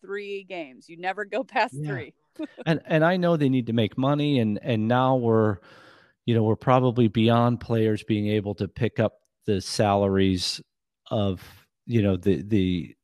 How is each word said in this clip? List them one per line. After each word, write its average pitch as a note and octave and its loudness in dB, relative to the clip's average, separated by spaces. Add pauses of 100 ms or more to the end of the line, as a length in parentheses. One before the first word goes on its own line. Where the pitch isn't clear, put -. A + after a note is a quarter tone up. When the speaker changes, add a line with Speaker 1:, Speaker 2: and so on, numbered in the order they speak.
Speaker 1:
three G3 -12
games. D#3+ -16
You E3+ -20
never F#3 -6
go G#3 -6
past - -2
Speaker 2:
Yeah. D3 -8
Speaker 1:
three. B2+ -10 (240)
<laughs> D#4 -10 (200)
Speaker 2:
And, B3+ 0
and D#3+ 2
I F3+ 2
know E3+ 0
they D3 2
need B2+ 0
to A2+ -2
make A2+ 0
money, D3 0
and, G#2+ 0
and A2 -2
now C3 2
we're, A2+ 2 (640)
you A#2 0
know, A2+ 2
we're G#2+ 2
probably B2+ 2
beyond A#2 2
players A2 -2
being G#2 -2
able G#2 -2
to G2 -4
pick - -4
up G#2+ -2 (240)
the G2 0
salaries G2 0 (500)
of, G2+ -2 (440)
you A#2 0
know, G2 2
the, F2+ 0
the F#2 -2